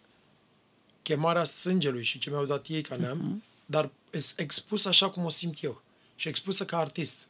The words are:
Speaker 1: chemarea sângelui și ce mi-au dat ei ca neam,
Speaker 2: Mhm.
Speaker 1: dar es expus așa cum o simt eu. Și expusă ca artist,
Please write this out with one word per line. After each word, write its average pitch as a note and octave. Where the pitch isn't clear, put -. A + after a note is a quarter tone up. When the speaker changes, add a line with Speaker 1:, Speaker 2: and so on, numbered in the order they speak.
Speaker 1:
chemarea E3
sângelui D3+
și B2+
ce C#3
mi-au C#3+
dat C#3
ei D#3
ca C#3+
neam, C3+
Speaker 2:
Mhm. F#3+
Speaker 1:
dar D3
es -
expus G3+
așa F#3
cum F3+
o E3
simt D#3
eu. C3
Și -
expusă F#3
ca E3+
artist, E3